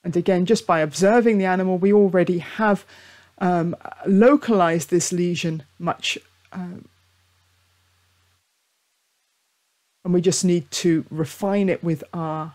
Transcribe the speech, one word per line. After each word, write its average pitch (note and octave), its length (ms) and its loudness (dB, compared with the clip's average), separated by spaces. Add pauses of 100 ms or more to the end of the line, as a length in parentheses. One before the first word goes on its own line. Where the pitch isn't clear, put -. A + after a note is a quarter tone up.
And F3 120 -4
again, F3+ 280 0
just G#3+ 220 0
by E3 140 2
observing G3+ 580 2
the F#3+ 80 0
animal, F#3 320 0
we G3 140 2
already F3+ 460 2
have, G#3 460 -2 (540)
um, F3 360 -2 (320)
localized G3 840 4
this F3 220 0
lesion F3 500 -4 (160)
much, - 400 -6 (340)
uh, F3+ 300 -14 (3250)
and F3+ 80 -2
we F3+ 80 4
just F#3 240 0
need F3 260 0
to E3 400 0
refine G3 600 -4
it - 120 -4
with E3 300 -4
our D#3 420 -8